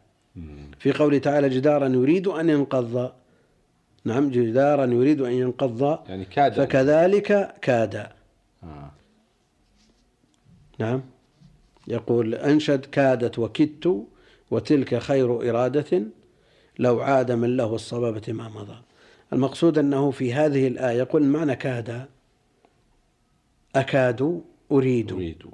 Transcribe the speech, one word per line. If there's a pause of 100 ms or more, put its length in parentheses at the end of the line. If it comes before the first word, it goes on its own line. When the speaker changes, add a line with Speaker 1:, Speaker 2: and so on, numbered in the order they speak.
(360)
Speaker 1:
مم.
Speaker 2:
في
قوله
تعالى:
"جدارا
يريد
أن
ينقض". (960)
نعم،
جدارا
يريد
أن
ينقض.
Speaker 1:
يعني
كاد.
Speaker 2:
فكذلك
كاد. (680)
Speaker 1:
آه. (1900)
Speaker 2:
نعم. (840)
يقول:
"أنشد:
'كادت
وكدت (440)
وتلك
خير
إرادة، (760)
لو
عاد
من
له
الصبابة
ما
مضى.'" (440)
المقصود
أنه
في
هذه
الآية
يقول
معنى
كاد: (1700)
"أكاد (300)
أريد".
Speaker 1:
أريد. (100)